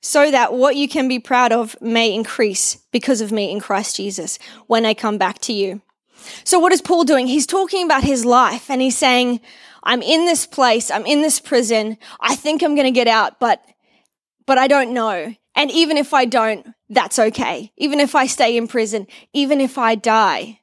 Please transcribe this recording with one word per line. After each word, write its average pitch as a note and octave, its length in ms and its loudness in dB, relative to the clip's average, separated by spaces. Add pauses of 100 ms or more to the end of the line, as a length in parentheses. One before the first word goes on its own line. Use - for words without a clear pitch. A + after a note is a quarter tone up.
so D4 280 2
that B3+ 240 2
what B3+ 220 2
you C#4 120 -2
can C4+ 200 -2
be B3+ 120 -2
proud B3 340 2
of A3+ 280 -2
may A3+ 320 0
increase G#3+ 640 -2 (160)
because A#3+ 300 -2
of G#3 100 -6
me G#3 180 -2
in G3 100 -6
Christ G3+ 360 -4
Jesus G3 420 -8 (300)
when A3+ 180 2
I A3 80 2
come G#3+ 240 -4
back F#3+ 220 -2
to - 140 -6
you." G3 280 -4 (640)
So F4+ 160 4
what F4+ 140 4
is F4+ 80 0
Paul E4+ 220 2
doing? C4 240 2
He's C4 200 0
talking F#4+ 380 -2
about D4 180 2
his C4+ 220 0
life, A#3+ 440 2
and B3+ 120 -2
he's C4 160 0
saying, B3 420 2 (440)
"I'm A#3+ 180 0
in D#4+ 240 2
this E4+ 200 0
place, A#3+ 460 0
I'm G#3+ 140 -4
in D4 160 2
this D#4 180 0
prison, A3 580 -2 (220)
I B3 160 -2
think D4+ 260 -4
I'm D4+ 140 0
gonna C4+ 160 2
get A#3+ 160 2
out, A3 320 2
but, A#3 240 0 (840)
but C4+ 120 2
I C4 100 4
don't C4 260 2
know. A3 400 -4 (220)
And C#4+ 160 0
even D#4 260 2
if C#4+ 160 -2
I C4 120 4
don't, A3 420 -2 (220)
that's G#3+ 300 0
okay. A3 580 -2
Even D4 220 -2
if C#4+ 160 0
I C4+ 100 2
stay A#3+ 320 0
in A#3 100 -4
prison, A3 400 -4 (260)
even C#4 280 0
if C4 160 -2
I A3+ 180 2
die." G#3+ 680 0